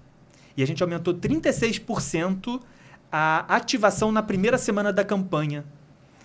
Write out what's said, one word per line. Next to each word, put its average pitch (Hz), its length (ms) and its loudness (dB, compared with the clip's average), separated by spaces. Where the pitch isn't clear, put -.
E 139 60 0
a 131 40 4
gente 165 160 -2
aumentou 170 300 0
trinta 302 360 0
e - 40 4
seis 233 260 0
por 196 220 -4
cento 190 600 -2
a 156 300 2
ativação 214 560 2
na 214 120 2
primeira 214 340 2
semana 208 360 0
da 196 120 2
campanha, 156 600 -2